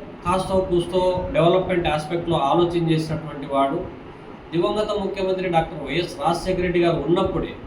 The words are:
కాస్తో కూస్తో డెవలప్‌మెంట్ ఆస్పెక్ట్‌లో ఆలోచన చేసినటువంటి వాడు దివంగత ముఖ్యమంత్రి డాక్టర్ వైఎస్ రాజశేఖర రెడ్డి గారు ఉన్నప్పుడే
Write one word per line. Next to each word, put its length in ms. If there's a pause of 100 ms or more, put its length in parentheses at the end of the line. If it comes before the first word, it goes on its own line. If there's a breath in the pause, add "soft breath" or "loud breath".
(260)
కాస్తో 320
కూస్తో 760
డెవలప్‌మెంట్ 540
ఆస్పెక్ట్‌లో 500
ఆలోచన 540
చేసినటువంటి 640
వాడు 240 (760)
దివంగత 480
ముఖ్యమంత్రి 500
డాక్టర్ 380
వైఎస్ 320
రాజశేఖర 420
రెడ్డి 180
గారు 280
ఉన్నప్పుడే 460 (140)